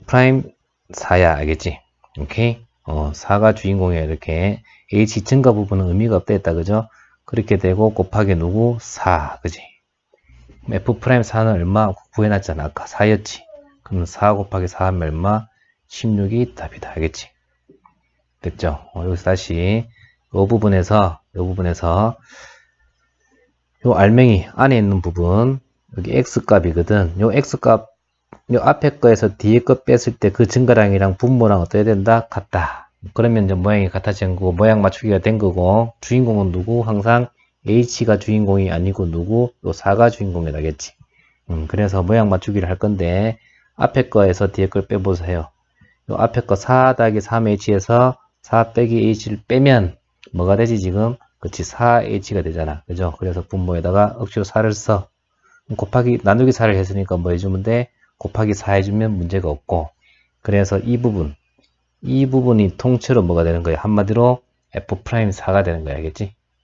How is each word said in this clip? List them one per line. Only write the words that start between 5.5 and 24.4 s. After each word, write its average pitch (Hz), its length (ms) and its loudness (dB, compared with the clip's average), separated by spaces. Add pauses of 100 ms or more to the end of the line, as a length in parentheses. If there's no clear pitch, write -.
부분은 101 360 -2
의미가 104 280 0
없다 95 180 -2
했다. 90 200 -2
그죠? 101 340 -2 (360)
그렇게 110 340 -2
되고 104 340 2
곱하기 98 440 0
누구? 110 440 0
사. - 600 -4
그지? - 180 -10 (1080)
F 107 300 -4
프라임 127 240 2
사는 110 300 0
얼마? 95 400 0 (220)
구해놨잖아. 98 500 -2
아까 - 220 -10
사였지. - 580 -2 (380)
그럼 90 240 -6
사 104 260 0
곱하기 98 360 -4
사 92 180 -4
하면 92 160 -2
얼마? 95 440 -2 (400)
십육이 110 680 -4
답이다. - 360 -16
알겠지? - 380 -8 (1120)
됐죠? 82 400 -6 (140)
어, 87 100 -8
여기서 90 180 -4
다시 92 640 -2 (480)
요 98 120 2
부분에서, 101 720 2 (160)
요 90 100 -4
부분에서 92 720 -2 (1700)
요 123 60 4
알맹이 107 640 4